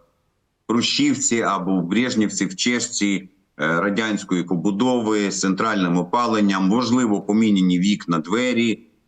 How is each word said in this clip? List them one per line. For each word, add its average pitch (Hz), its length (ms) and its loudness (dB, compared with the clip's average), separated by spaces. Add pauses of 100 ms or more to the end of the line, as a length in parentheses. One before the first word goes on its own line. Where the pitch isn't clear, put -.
(680)
Рущівці 120 760 0
або 95 340 0
в 90 60 0
Брежнівці, 104 640 0
в 92 100 -8
Чешці, 113 720 -2 (320)
е, 82 200 0
радянської 101 640 -2
побудови, 101 880 0
з 87 100 -6
центральним 95 560 0
опаленням, 101 720 0
можливо, 113 520 2
поміняні 101 580 2
вікна, 90 400 0
двері, 117 640 -2 (260)